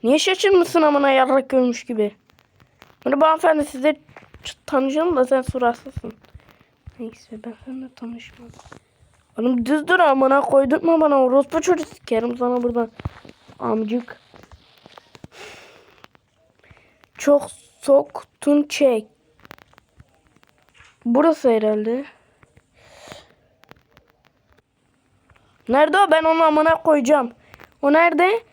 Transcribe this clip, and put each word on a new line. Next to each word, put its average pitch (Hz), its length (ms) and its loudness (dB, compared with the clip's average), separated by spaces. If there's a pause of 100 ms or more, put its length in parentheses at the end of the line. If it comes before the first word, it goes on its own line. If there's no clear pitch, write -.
niye 262 160 2
şaşırmışsın 370 600 2
amına 285 300 2
yarrak 262 380 0
görmüş 247 340 0
gibi? 214 320 -4 (880)
Merhaba 277 220 2
hanımefendi, 320 380 2
sizle 277 240 -2 (540)
ç-, - 120 -16 (100)
tanışalım 302 500 -2
da 254 100 0
sen 262 160 0
suratsızsın. 240 720 -6 (880)
Neyse, 226 460 -16
ben 233 80 -14 (120)
seninle 262 300 -16
tanışmam. 233 540 -18 (920)
Oğlum 240 260 0
düz 302 220 -2
dur, 370 120 2
amına 277 420 2
koydurtma 294 600 0
bana, 285 220 2
orospu 277 380 0
çocuğu, 330 240 -2
sikerim 240 520 -6
sana 247 260 -4
buradan. 233 280 -4 (680)
Amcık. 220 600 -6 (3000)
Çok 285 340 0 (300)
soktun 285 840 0
çek. 247 420 -2 (2000)
Burası 277 440 2
herhalde. 220 560 -2 (3750)
Nerede 302 260 2
o? 392 140 4
Ben 320 120 2
onu 320 200 2
amına 311 320 2
koyacağım. 294 560 0 (500)
O 285 120 2
nerede? 349 600 2